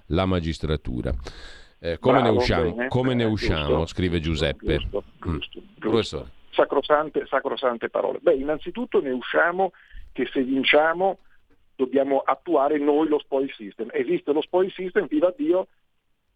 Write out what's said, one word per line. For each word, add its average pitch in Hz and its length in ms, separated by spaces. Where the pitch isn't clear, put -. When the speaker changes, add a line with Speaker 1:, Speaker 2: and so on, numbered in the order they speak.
Speaker 1:
la 92 180
magistratura. 76 840
Eh, 85 200
come 127 200
ne 123 60
Speaker 2:
Bravo, 107 120
Speaker 1:
usciamo? 92 380
Speaker 2:
bene, 123 140
Speaker 1:
Come 127 260
ne 120 80
Speaker 2:
bene, 113 80
Speaker 1:
usciamo? 90 360
Speaker 2:
giusto. 80 200
Speaker 1:
Scrive 87 340
Giuseppe. 76 560
Speaker 2:
Giusto, - 280
Speaker 1:
Mm. 87 60
Speaker 2:
giusto, - 280
giusto. - 180
Speaker 1:
Professore. 107 520
Speaker 2:
Sacrosante, 147 800
sacrosante 123 600
parole. 98 320
Beh, 170 140
innanzitutto 156 680
ne 139 120
usciamo 170 600
che 127 180
se - 120
vinciamo 156 720
dobbiamo 135 440
attuare 143 580
noi 147 320
lo 147 120
spoil 135 340
system. 110 360
Esiste 151 420
lo 147 100
spoil 185 280
system, 185 380
viva 156 260
Dio, 175 340